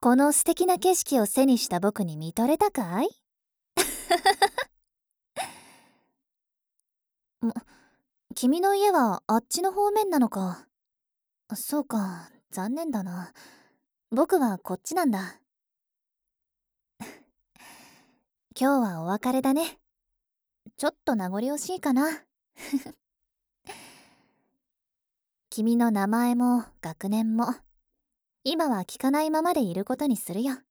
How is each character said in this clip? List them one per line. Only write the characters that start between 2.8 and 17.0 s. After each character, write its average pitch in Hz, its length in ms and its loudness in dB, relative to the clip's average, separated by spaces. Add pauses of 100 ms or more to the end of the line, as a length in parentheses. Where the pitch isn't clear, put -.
い？ 359 60 0 (680)
<laughs> - 3750 -6
も、 226 120 -2 (840)
君 269 260 2
の 392 140 4
家 403 160 4
は 254 360 2
あ 220 100 2
っ 226 120 0
ち 330 140 -4
の 381 100 0
方 403 180 2
面 415 200 0
な 320 80 2
の 240 100 4
か。 185 380 -6 (880)
そ 285 260 -4
う 285 40 -2
か、 190 460 -4 (200)
残 196 240 -4
念 320 160 -6
だ 220 120 -2
な。 180 300 -10 (760)
僕 320 280 4
は 220 200 0
こ - 160 -8
っ 180 80 -10
ち - 120 -10
な 349 100 2
ん 277 60 2
だ。 190 300 -6 (1600)
<laughs> - 60 -14 (1500)